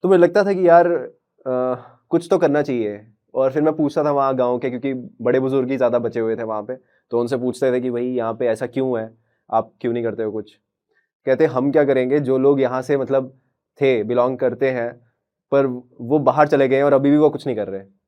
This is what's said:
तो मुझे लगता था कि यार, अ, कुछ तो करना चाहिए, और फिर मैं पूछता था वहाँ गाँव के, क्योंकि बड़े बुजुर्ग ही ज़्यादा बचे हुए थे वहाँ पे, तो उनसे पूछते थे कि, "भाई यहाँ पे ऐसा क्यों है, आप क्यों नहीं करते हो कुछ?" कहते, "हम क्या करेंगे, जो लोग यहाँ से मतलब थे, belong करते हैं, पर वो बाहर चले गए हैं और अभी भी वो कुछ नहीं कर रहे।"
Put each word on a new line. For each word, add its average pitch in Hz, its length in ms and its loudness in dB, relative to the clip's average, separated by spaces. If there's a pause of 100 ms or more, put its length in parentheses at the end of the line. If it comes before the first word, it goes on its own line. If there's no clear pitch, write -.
तो 180 60 0
मुझे 190 100 6
लगता 175 260 4
था 202 80 0
कि 185 160 2
यार, 175 240 8
अ, 131 220 -6 (920)
कुछ 170 220 0
तो 190 80 2
करना 147 240 2
चाहिए, 110 440 -4 (280)
और 131 180 0
फिर 151 100 0
मैं 156 140 0
पूछता 151 280 0
था 147 60 0
वहाँ 135 260 0
गाँव 123 220 0
के, 127 120 -4
क्योंकि 127 240 -6 (280)
बड़े 123 180 2
बुजुर्ग 131 300 -2
ही 135 60 -2
ज़्यादा 120 220 0
बचे 117 220 -4
हुए 113 160 -2
थे 117 60 -8
वहाँ 110 200 -6
पे, 120 120 -12 (360)
तो 117 100 -2
उनसे 120 160 -2
पूछते 123 360 -2
थे 127 80 0
कि, 127 100 -4
"भाई 120 160 -4
यहाँ 117 280 -4
पे 120 120 -4
ऐसा 113 200 -2
क्यों 127 340 -4
है, 110 140 -12 (360)
आप 113 300 -2
क्यों 120 120 -2
नहीं 120 120 -4
करते 110 180 -6
हो 107 100 -4
कुछ?" 107 260 -12 (680)
कहते, 135 200 2
"हम 131 260 0
क्या 147 120 4
करेंगे, 135 360 2
जो 131 180 0
लोग 139 220 4
यहाँ 127 220 -2
से 143 140 0
मतलब 131 420 -2 (420)
थे, 127 240 2
belong 123 340 0
करते 131 320 -2
हैं, 120 220 -6 (580)
पर 139 160 2 (340)
वो 127 180 0
बाहर 143 300 2
चले 139 200 2
गए 131 80 2
हैं 139 80 2
और 143 80 4
अभी 139 180 4
भी 147 60 4
वो 151 140 4
कुछ 131 160 -10
नहीं 123 100 -4
कर 101 120 -6
रहे।" 98 280 -14 (100)